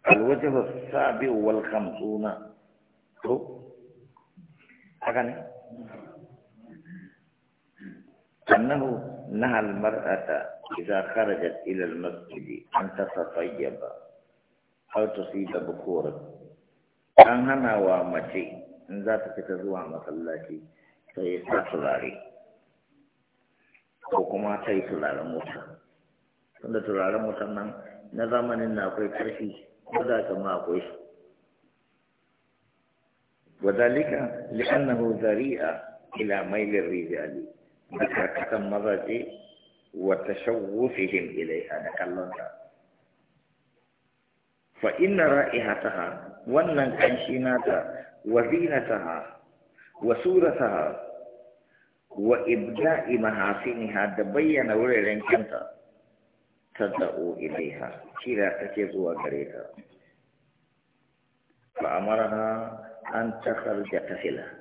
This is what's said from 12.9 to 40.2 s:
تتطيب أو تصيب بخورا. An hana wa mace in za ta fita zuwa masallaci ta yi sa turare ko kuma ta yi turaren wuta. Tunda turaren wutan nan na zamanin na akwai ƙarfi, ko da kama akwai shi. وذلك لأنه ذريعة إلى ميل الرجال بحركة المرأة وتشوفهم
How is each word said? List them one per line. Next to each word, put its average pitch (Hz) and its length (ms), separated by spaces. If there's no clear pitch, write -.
تتطيب 85 800
أو 107 100
تصيب 98 460
بخورا. 85 600
An 120 320
hana 123 320
wa 92 240
mace 85 560
in 101 140
za 110 140
ta - 160
fita 92 240
zuwa 90 320
masallaci 80 720
ta 92 60
yi 90 280
sa - 160
turare 65 480
ko - 240
kuma 104 340
ta 113 80
yi 95 140
turaren 78 480
wuta. - 480
Tunda 113 240
turaren 104 400
wutan 107 320
nan 107 160
na 113 160
zamanin 117 480
na 98 100
akwai 104 220
ƙarfi, 110 400
ko 120 200
da 117 260
kama 95 320
akwai 90 180
shi. - 140
وذلك 123 480
لأنه 127 480
ذريعة 107 520
إلى 98 220
ميل 104 320
الرجال 85 580
بحركة - 680
المرأة 104 520
وتشوفهم 98 1400